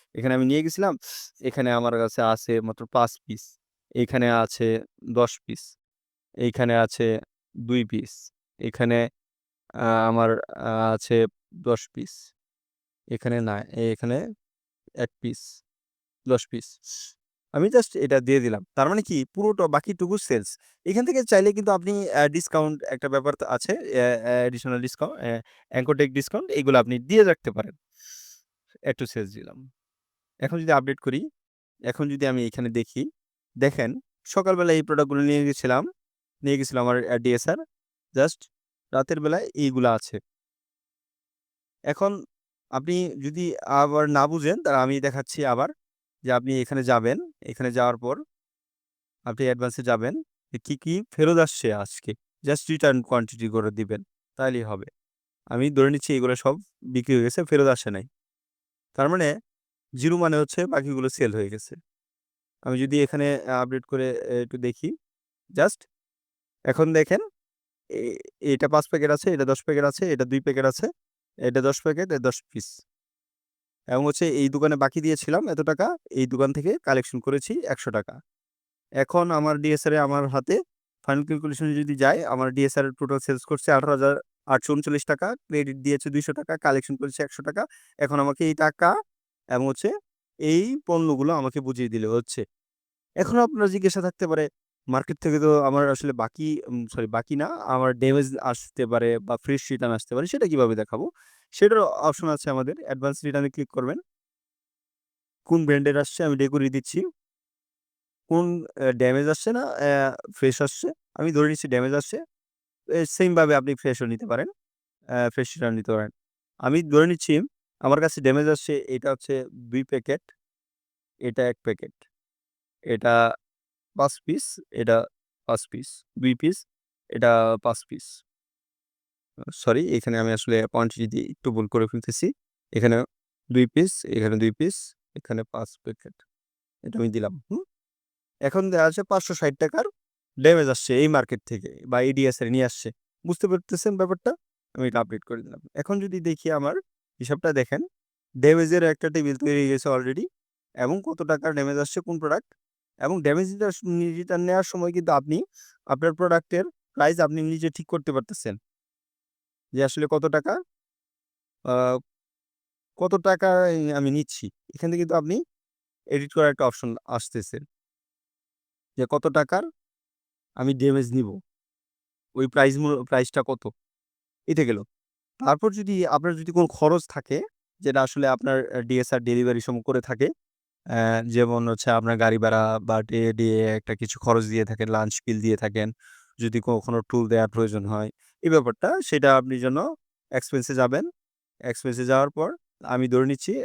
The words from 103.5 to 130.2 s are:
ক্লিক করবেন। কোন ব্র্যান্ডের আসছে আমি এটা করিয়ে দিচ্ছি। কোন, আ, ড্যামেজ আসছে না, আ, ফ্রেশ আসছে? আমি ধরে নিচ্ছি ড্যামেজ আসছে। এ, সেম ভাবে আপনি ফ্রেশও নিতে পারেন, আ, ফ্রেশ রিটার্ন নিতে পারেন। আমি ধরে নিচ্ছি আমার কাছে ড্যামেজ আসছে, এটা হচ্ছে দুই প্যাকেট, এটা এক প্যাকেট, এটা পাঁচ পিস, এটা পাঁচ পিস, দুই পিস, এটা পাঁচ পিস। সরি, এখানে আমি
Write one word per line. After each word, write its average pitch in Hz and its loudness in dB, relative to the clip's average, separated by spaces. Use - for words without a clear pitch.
ক্লিক 139 -8
করবেন। 131 -4
কোন 165 2
ব্র্যান্ডের 143 2
আসছে 143 -2
আমি 151 2
এটা 135 2
করিয়ে 135 0
দিচ্ছি। 135 -4
কোন, 175 0
আ, 131 0
ড্যামেজ 127 2
আসছে 156 0
না, 151 -2
আ, - -6
ফ্রেশ 131 2
আসছে? - -2
আমি 160 -2
ধরে 151 4
নিচ্ছি 151 -4
ড্যামেজ 127 0
আসছে। 208 -4
এ, 160 0
সেম 180 2
ভাবে 156 6
আপনি 139 0
ফ্রেশও 127 -2
নিতে 113 -6
পারেন, 135 -4
আ, 123 0
ফ্রেশ - -6
রিটার্ন 117 -2
নিতে 110 -4
পারেন। 107 -2
আমি 147 2
ধরে 151 6
নিচ্ছি 165 2
আমার 143 4
কাছে 156 0
ড্যামেজ 139 4
আসছে, 147 0
এটা 131 -4
হচ্ছে 131 -4
দুই 123 -6
প্যাকেট, 139 -4
এটা 123 -2
এক 120 -4
প্যাকেট, - -6
এটা 117 2
পাঁচ 143 2
পিস, - -6
এটা 113 2
পাঁচ 117 0
পিস, - -16
দুই 127 2
পিস, 160 -2
এটা 113 4
পাঁচ 117 0
পিস। - -16
সরি, 123 2
এখানে 117 -2
আমি 113 0